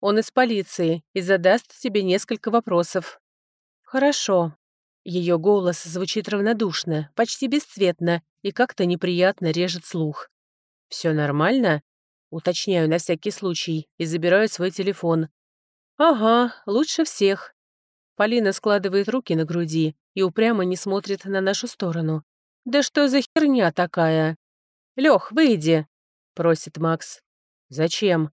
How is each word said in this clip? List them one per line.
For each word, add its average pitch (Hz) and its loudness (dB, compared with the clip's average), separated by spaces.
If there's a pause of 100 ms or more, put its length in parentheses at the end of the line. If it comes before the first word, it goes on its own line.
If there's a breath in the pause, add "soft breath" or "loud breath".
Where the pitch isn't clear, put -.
«Он 202 2
из 220 -2
полиции 190 0
и 190 -4
задаст 185 2
тебе 208 -2
несколько 196 -2
вопросов». 180 -2 (640)
«Хорошо». 208 0 (480)
Её 175 0
голос 180 2
звучит 185 -6
равнодушно, 202 -2
почти - -2
бесцветно 175 -2 (200)
и 202 -4
как-то 240 -2
неприятно 175 0
режет 175 -2
слух. 156 -6 (600)
«Всё - -2
нормально?» 151 0 (480)
Уточняю 170 0
на 165 2
всякий 170 -2
случай 170 -6 (100)
и 170 -4
забираю 175 2
свой 185 -2
телефон. 165 -2 (720)
«Ага, 240 4 (120)
лучше 269 0
всех». - 0 (640)
Полина 214 2
складывает 196 0
руки 240 -2
на 160 2
груди 160 -2 (180)
и 190 0
упрямо 208 2
не 180 -2
смотрит 196 -4
на 196 -2
нашу 196 -2
сторону. 160 -4 (400)
«Да 269 2
что 285 0
за 269 2
херня 262 2
такая?» 160 0 (600)
«Лёх, 262 2
выйди», 165 2 (480)
просит 165 -2
Макс. 160 -4 (480)
«Зачем?» 160 0